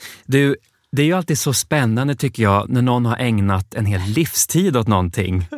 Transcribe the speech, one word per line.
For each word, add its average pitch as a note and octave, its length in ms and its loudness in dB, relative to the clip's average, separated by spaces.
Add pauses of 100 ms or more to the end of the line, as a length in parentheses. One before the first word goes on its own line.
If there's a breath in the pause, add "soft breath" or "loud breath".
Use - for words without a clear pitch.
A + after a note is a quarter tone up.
(260 loud breath)
Du, C#3 300 2 (360)
det C#3 100 0
är D3 40 4
ju E3 60 2
alltid F3+ 260 -2
så C#3 140 -2
spännande C3+ 600 0
tycker A#2+ 280 -4
jag G2+ 260 4
när B2 140 0
någon B2 240 2
har A#2 100 0
ägnat G2+ 580 0
en A2 120 -2
hel G2 140 0
livstid D3+ 760 -2
åt A2+ 120 0
någonting. F#2 680 0